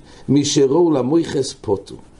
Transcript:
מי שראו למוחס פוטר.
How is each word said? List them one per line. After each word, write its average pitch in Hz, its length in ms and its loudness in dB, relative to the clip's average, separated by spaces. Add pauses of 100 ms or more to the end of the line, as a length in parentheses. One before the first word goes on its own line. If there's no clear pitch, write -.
(300)
מי 139 160 2
שראו 151 460 2
למוחס 143 720 -2
פוטר. - 340 -6 (240)